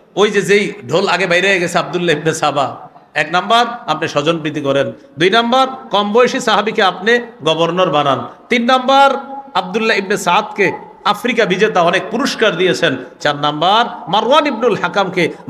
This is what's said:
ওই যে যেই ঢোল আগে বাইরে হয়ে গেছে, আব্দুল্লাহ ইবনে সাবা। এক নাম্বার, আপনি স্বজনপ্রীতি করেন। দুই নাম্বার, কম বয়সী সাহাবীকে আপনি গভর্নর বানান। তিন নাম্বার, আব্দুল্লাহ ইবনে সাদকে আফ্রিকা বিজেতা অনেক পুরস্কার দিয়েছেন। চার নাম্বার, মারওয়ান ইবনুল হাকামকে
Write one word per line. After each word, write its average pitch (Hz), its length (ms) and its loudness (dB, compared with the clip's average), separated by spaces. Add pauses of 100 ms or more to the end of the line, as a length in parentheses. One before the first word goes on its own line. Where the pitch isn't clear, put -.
(160)
ওই 208 140 4
যে 196 120 0
যেই 196 300 2 (160)
ঢোল 180 200 0
আগে 175 180 0
বাইরে 180 220 2
হয়ে 190 120 2
গেছে, 175 180 -2
আব্দুল্লাহ 165 380 0
ইবনে 156 180 -2
সাবা। 139 540 -2 (260)
এক 151 180 0
নাম্বার, 214 340 2 (200)
আপনি 151 220 -4
স্বজনপ্রীতি 151 520 -2
করেন। 135 320 0 (260)
দুই 185 120 2
নাম্বার, 233 360 2 (240)
কম 202 220 0
বয়সী 247 280 2
সাহাবীকে 214 420 0
আপনি 196 360 2 (260)
গভর্নর 165 460 0
বানান। 139 360 0 (220)
তিন 233 160 0
নাম্বার, 262 460 4 (440)
আব্দুল্লাহ 202 420 -2
ইবনে 196 200 -2
সাদকে 214 560 0 (320)
আফ্রিকা 220 400 0
বিজেতা 185 360 2
অনেক 175 300 2
পুরস্কার 214 460 0
দিয়েছেন। 165 400 0 (240)
চার 147 160 0
নাম্বার, 156 720 0
মারওয়ান 233 360 2
ইবনুল 226 300 0
হাকামকে 175 560 -2 (180)